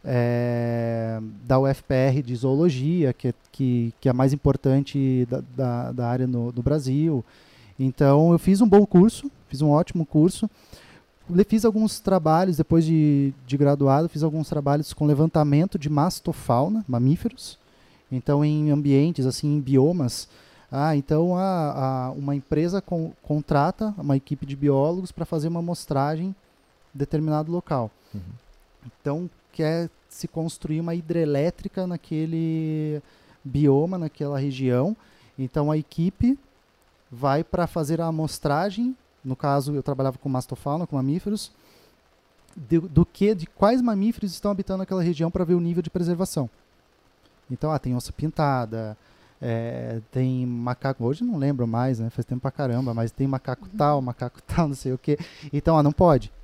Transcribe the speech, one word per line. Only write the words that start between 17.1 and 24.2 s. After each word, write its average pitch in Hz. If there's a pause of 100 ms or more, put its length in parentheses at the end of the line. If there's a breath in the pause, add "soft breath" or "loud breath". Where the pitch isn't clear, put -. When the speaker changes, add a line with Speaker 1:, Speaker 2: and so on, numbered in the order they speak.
Speaker 1:
Então, 143
em 151
ambientes, 143
assim, 147
em 147
biomas. 135 (440 soft breath)
Ah, 147
então 165
a, 143
a, 131
uma 143
empresa 170
con-, 160 (100)
contrata 156
uma 143
equipe 143